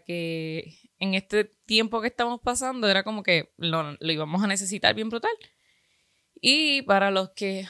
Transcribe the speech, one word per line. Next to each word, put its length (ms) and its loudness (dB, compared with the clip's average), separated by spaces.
que 720 -6
en 140 -2
este 300 0
tiempo 340 2
que 60 -2
estamos 340 -2
pasando 480 -2
era 140 4
como 220 -6
que 320 2
lo, 420 -2
lo 140 -2
íbamos 320 0
a 20 2
necesitar 480 0
bien 140 -4
brutal. 240 -2
Y 420 4
para 280 4
los 200 0
que 400 -6